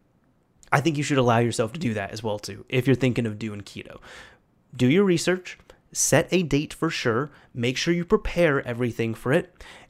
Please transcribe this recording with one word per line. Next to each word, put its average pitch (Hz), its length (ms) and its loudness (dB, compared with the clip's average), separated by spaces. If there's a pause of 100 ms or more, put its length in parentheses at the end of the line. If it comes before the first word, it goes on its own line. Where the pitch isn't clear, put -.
(720)
I 143 120 2
think 147 160 0
you 147 40 0
should 143 140 0
allow 120 220 4
yourself 117 340 0
to 160 80 -12
do 120 140 -4
that 98 160 -6
as 107 120 -12
well 104 160 -4
too, - 300 -14
if 127 180 -2
you're 131 100 6
thinking 123 300 0
of 104 120 -6
doing 104 240 -8
keto. - 360 -16 (800)
Do 120 120 4
your 185 160 6
research, 180 540 0 (320)
set - 400 2
a 180 120 2
date 143 320 -2
for 160 160 -2
sure, 127 400 -2 (240)
make 123 240 -2
sure 170 160 0
you 175 100 -2
prepare 175 640 2
everything 117 480 -2
for 120 180 -2
it, - 320 -2 (260)